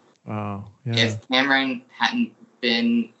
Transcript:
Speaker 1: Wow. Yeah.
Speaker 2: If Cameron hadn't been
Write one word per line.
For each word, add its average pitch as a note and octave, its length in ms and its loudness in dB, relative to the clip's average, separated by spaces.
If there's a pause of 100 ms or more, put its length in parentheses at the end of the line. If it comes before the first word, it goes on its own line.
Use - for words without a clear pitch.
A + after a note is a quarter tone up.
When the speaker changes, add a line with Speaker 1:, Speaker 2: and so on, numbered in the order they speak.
(260)
Speaker 1:
Wow. G#2 460 -8 (140)
Yeah. A#2 100 -2
Speaker 2:
If A2+ 320 0
Cameron C3+ 640 0
hadn't A#2 440 -2 (280)
been A#2 480 2 (120)